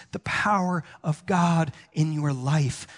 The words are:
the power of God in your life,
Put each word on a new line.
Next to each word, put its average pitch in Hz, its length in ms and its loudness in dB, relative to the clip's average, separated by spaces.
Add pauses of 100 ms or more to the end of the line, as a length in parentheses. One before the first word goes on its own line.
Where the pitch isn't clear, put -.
(120)
the 196 60 -6
power 180 680 0 (180)
of - 220 -4
God 170 480 2 (220)
in 156 180 2
your 147 220 0
life, 135 520 0 (120)